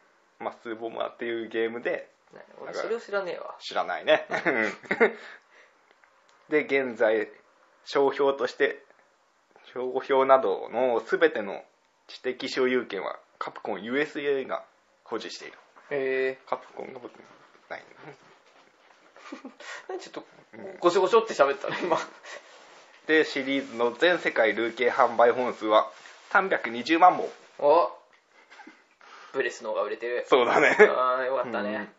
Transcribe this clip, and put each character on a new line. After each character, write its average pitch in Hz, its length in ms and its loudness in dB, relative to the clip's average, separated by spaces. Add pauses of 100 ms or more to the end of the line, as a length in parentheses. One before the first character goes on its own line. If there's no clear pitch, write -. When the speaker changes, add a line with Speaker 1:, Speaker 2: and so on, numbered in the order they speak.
(380)
Speaker 1:
マ 104 120 -8
ッ - 120 -10
ス 120 60 -12
ル 110 80 -8
ボ 113 140 -10
マ 113 140 -6
ー 107 60 -6
っ - 60 -20
て - 80 -10
い 117 220 -6
う - 20 -12
ゲ 113 200 -2
ー - 20 -10
ム 120 100 -10
で、 160 300 -6 (240)
Speaker 2:
な-、 - 60 -20 (200)
俺 - 140 -12
そ - 140 -4
れ 220 80 -4
を 233 40 -8
知 202 120 -18
ら 196 100 -2
ね 175 140 -8
え - 20 -10
わ。 - 220 -12
Speaker 1:
知 - 140 -12
ら 190 100 -2
な 87 160 -6
い - 40 -12
ね。 151 220 2 (1000)
<laughs> - 1200 -20
で、 151 140 2
現 127 340 -2
在、 110 320 2 (540)
商 139 280 2
標 139 240 0
と 143 100 -2
し - 80 -8
て、 - 280 -2 (920)
商 127 300 -6
標 131 240 2
な 131 120 8
ど 98 320 -2
の 117 300 0
す - 160 -4
べ 165 140 4
て 113 120 -4
の 98 220 -10 (440)
知 - 100 -18
的 127 300 -8
所 131 200 2
有 127 160 0
権 98 180 -8
は - 160 -8 (200)
カ - 120 -8
プ - 120 -16
コ 107 140 -6
ン 90 60 -10
ユ 117 120 -6
ー 143 60 0
エ 151 60 -2
ス 151 140 -10
エ 143 200 0
ー 123 60 -8
が - 180 -6 (400)
保 113 140 -6
持 87 120 -12
し - 80 -16
て - 80 -16
い - 40 -18
る。 - 80 -20 (320)
Speaker 2:
へ 131 420 -2
え。 131 140 -14
Speaker 1:
カ 131 100 -4
プ - 160 -8
コ 127 100 -12
ン 131 100 -14
が 131 80 -16
持 120 80 -14
っ - 20 -20
て - 80 -20 (500)
な - 80 -12
い。 - 100 -16
Speaker 2:
<laughs> - 60 -20 (2000)
何 381 120 -8
ち - 80 -16
ょ - 20 -20
っ - 20 -20
と、 - 120 -14 (560)
ご 175 100 2
し 185 60 2
ょ 196 40 4
ご 185 80 2
し - 80 6
ょ - 40 6
っ - 60 0
て - 80 -8
喋 139 220 4
っ - 20 -12
た - 100 -8
の、 156 100 -4
今。 175 200 0 (1080)
Speaker 1:
で、 156 180 6
シ 139 200 -4
リ 135 160 -2
ー 113 100 -8
ズ 113 60 -12
の 120 160 2
全 170 260 4
世 160 140 -4
界 110 220 4
累 113 180 -2
計 120 180 0
販 117 260 2
売 117 140 8
本 120 240 0
数 107 120 -6
は 107 240 4 (400)
三 190 180 2
百 156 220 -2
二 120 120 -6
十 160 160 2
万 180 160 8
本。 95 140 -4 (300)
Speaker 2:
お！ 151 340 4 (1400)
ブ 135 100 -2
レ 120 80 -4
ス - 120 -14
の 110 80 -6
方 107 60 -4
が 98 60 0
売 104 80 -4
れ 110 60 -6
て 117 120 -6
る。 120 200 -4
Speaker 1:
そ 127 140 6
う 120 40 2
だ 120 140 4
ね。 131 180 4
Speaker 2:
あ 127 420 4
ー、 131 40 -2
よ 131 120 -2
か 123 120 -4
っ 113 40 -10
た 120 100 -4
ね。 107 140 -6
Speaker 1:
う - 40 -6
ん。 101 80 -12 (100)